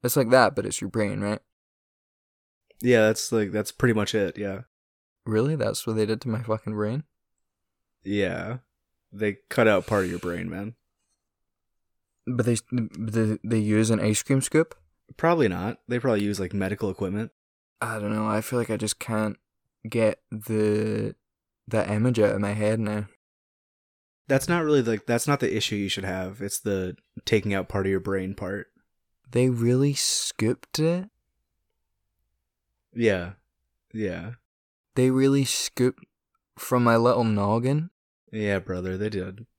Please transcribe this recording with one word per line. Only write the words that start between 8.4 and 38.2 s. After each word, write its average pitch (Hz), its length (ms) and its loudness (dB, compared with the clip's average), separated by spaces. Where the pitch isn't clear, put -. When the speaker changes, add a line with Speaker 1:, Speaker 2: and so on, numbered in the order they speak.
Speaker 2:
They 104 260 2
cut 113 180 4
out 98 200 4
part 98 180 2
of 87 40 -4
your 87 100 -4
brain, 87 300 -6
man. 101 260 -10
Speaker 1:
But 120 200 -2
they, 120 120 2
they, 110 720 -2
they 110 160 0
use 107 300 2
an 110 120 2
ice 104 220 0
cream 135 180 2
scoop? - 340 0
Speaker 2:
Probably 160 300 4
not. 90 400 -2
They 120 120 -2
probably 113 240 2
use, 104 160 -2
like, 92 140 -4
medical 98 360 -2
equipment. 101 420 -4
Speaker 1:
I 113 180 -6
don't 104 140 -4
know. 107 140 -2
I 107 140 0
feel 123 180 -4
like 117 100 -4
I 110 80 -2
just - 220 -4
can't 107 380 -4
get 110 300 0
the, 107 840 -2
that 110 200 0
image 113 300 2
out 104 160 4
of 98 60 -2
my 101 120 -2
head 107 280 0
now. 104 260 -4
Speaker 2:
That's 135 200 0
not 175 160 2
really, 147 160 4
like, 110 240 0
that's 117 220 0
not 143 140 2
the 107 140 0
issue 107 220 -2
you 101 120 -2
should 95 140 -4
have. 95 380 -6
It's 101 180 -6
the 95 380 -2
taking 104 280 2
out 95 160 -4
part 98 160 -2
of 98 40 0
your 95 120 0
brain 95 320 -4
part. 101 340 -8
Speaker 1:
They 127 180 2
really 127 440 2
scooped - 840 -2
it? 175 300 0
Speaker 2:
Yeah. 98 380 2
Yeah. 98 380 -6
Speaker 1:
They 127 160 2
really 135 340 4
scooped - 580 -2
from 123 260 0
my 117 140 6
little 120 260 4
noggin? 113 680 0